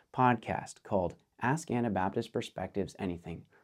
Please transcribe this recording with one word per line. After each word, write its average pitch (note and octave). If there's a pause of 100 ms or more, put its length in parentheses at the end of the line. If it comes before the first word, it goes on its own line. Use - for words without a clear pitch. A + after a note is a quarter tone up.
(100)
podcast B2
called F2+ (260)
Ask C#3+
Anabaptist A2
Perspectives F#2+
Anything, E2+ (200)